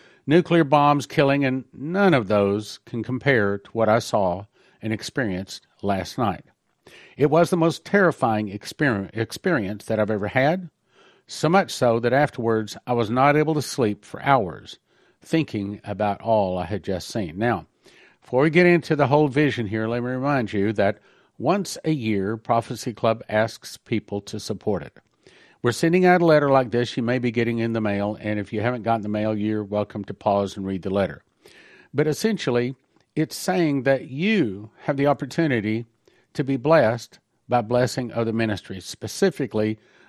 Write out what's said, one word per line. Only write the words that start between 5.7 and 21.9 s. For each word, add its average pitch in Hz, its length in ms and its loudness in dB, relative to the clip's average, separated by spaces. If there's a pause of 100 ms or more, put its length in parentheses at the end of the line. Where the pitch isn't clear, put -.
last 98 380 -4
night. 104 260 -2 (720)
It 139 140 2
was 165 200 4
the 190 60 0
most 160 280 0
terrifying 123 640 0
exper-, 104 680 -4
experience 110 680 -4
that 107 160 0
I've 104 100 0
ever 104 180 -2
had, 156 400 0 (600)
so - 200 -2
much 180 220 2
so 117 300 2
that 117 140 0
afterwards 113 720 0
I 123 100 -2
was 113 160 0
not 135 260 4
able 151 180 2
to 147 80 -2
sleep 107 420 -2
for - 180 -18
hours, 123 580 0 (400)
thinking 104 640 -2
about 101 360 -2
all 101 380 0
I 87 60 -4
had 92 180 -6
just 92 240 -6
seen." 90 320 -8
Now, 107 280 -2 (560)
before 127 200 0
we 160 80 2
get 175 160 6
into 170 300 2
the 143 120 2
whole 147 200 4
vision 123 400 0
here, 110 180 -4
let 120 160 -4
me 123 60 -6
remind 131 440 -2
you 104 200 0
that 104 260 0 (400)
once 175 460 -2
a 160 60 -2